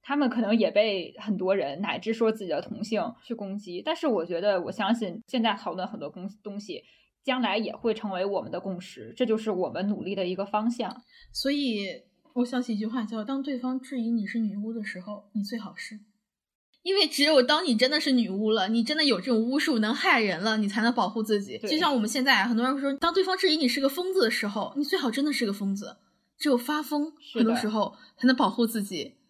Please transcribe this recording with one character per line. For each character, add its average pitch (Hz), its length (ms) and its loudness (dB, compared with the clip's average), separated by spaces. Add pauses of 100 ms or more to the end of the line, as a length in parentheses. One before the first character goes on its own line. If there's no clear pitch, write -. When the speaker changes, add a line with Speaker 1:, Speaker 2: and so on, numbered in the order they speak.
Speaker 1:
她 277 140 -4
们 285 120 4
可 240 140 0
能 214 140 4
也 214 140 4
被 202 480 0
很 202 200 -2
多 185 180 2
人 143 240 -2
乃 214 180 -4
至 220 140 -4
说 220 180 2
自 214 140 -6
己 175 60 -6
的 143 100 0
同 - 240 -8
性 214 180 -2 (220)
去 240 100 -8
攻 202 220 -8
击， 185 260 -10
但 311 140 -2
是 320 100 -2
我 196 200 2
觉 180 120 -4
得， 196 220 2
我 170 100 -6
相 214 240 0
信 214 320 -4
现 247 160 0
在 220 120 2
讨 202 180 -6
论 185 160 -6
很 - 100 -12
多 147 120 -8
公-， 180 180 -12 (160)
东 202 160 -8
西， 180 220 -12 (420)
将 262 180 0
来 208 160 2
也 220 160 -2
会 233 180 0
成 214 200 -4
为 180 120 0
我 202 160 0
们 214 120 -8
的 180 80 -4
共 185 200 -6
识， 117 360 -16
这 247 100 2
就 214 100 2
是 220 140 -2
我 180 180 0
们 185 200 -2
努 202 160 -2
力 190 100 -4
的 190 100 -2
一 180 120 -2
个 196 100 -2
方 214 240 0
向。 233 320 -6 (300)
Speaker 2:
所 - 180 -2
以 247 360 0 (480)
我 247 100 2
想 247 180 -2
起 240 120 -2
一 202 40 -2
句 214 80 -2
话， 226 160 -2
叫 214 220 -6
“当 277 180 -4
对 269 160 -4
方 254 220 -4
质 262 200 -8
疑 226 100 -2
你 233 140 0
是 214 140 -4
女 208 180 -2
巫 214 160 -6
的 226 120 -6
时 180 160 -10
候， 208 340 -14
你 208 80 -2
最 226 160 -6
好 190 180 -12
是”。 - 220 -14 (840)
因 370 120 0
为 381 120 6
只 285 180 2
有 294 180 8
当 302 200 4
你 277 140 2
真 247 140 4
的 302 100 2
是 294 120 2
女 233 180 4
巫 208 200 0
了， 202 180 2
你 226 140 2
真 302 140 0
的 311 80 2
有 226 160 4
这 185 60 -8
种 247 120 4
巫 240 200 2
术 277 220 2
能 214 140 2
害 294 280 4
人 185 180 0
了， 220 160 2
你 214 100 0
才 202 140 0
能 226 140 4
保 214 160 2
护 220 120 -4
自 214 200 0
己。 196 160 -10
Speaker 1:
对。 214 120 -6
Speaker 2:
就 302 60 2
像 311 160 2
我 262 60 2
们 214 100 2
现 254 160 0
在， 233 200 6
很 233 120 0
多 233 80 2
人 269 160 0
说， 277 140 0
当 330 180 2
对 381 100 4
方 370 140 2
质 381 160 2
疑 311 60 2
你 285 100 2
是 269 140 0
个 269 40 2
疯 359 280 -2
子 381 80 4
的 226 80 4
时 - 180 -2
候， 202 300 -4
你 285 40 0
最 359 160 0
好 269 120 0
真 262 120 0
的 302 80 2
是 262 140 0
个 202 80 -2
疯 196 240 -2
子。 - 220 -12 (400)
只 - 100 -2
有 254 80 6
发 302 260 -2
疯， 302 380 -2
Speaker 1:
是 - 140 -20
的。 233 100 4
Speaker 2:
很 - 0 -
多 226 100 4
时 220 140 0
候 214 260 0 (220)
才 - 100 2
能 262 80 8
保 254 140 4
护 233 180 2
自 226 160 -4
己。 185 340 -8 (120)